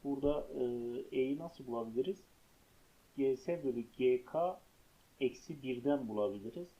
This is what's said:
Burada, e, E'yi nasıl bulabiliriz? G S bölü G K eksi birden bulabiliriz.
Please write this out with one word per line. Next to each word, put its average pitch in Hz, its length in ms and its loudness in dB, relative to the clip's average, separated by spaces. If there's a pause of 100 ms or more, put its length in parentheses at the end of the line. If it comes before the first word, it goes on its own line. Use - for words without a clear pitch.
Burada, 143 440 2 (120)
e, 123 60 2 (520)
E'yi 135 220 2
nasıl 165 280 -10
bulabiliriz? 120 560 -2 (920)
G 135 200 4
S 165 260 -2
bölü 120 220 0 (120)
G 127 280 4
K 175 360 0 (580)
eksi 135 440 -2
birden 127 440 0
bulabiliriz. 104 640 -2 (100)